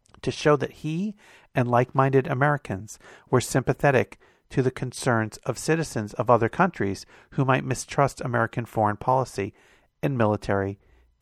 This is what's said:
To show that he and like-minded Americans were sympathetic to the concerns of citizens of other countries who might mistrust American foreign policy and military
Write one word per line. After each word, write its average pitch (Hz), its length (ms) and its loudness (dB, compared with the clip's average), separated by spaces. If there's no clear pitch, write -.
To - 80 -2
show 147 260 2
that 135 160 -6
he 175 420 -6
and 123 160 2
like-minded 131 560 2
Americans 135 720 -2
were 127 100 4
sympathetic - 800 0
to 139 120 0
the 127 80 0
concerns 113 680 -2
of - 200 -6
citizens 156 560 -4
of 113 140 -2
other 113 200 6
countries 107 580 -2
who 139 140 -2
might 135 200 2
mistrust - 560 -2
American 117 440 -2
foreign 104 320 -2
policy 127 580 -2
and 143 160 -2
military 104 600 0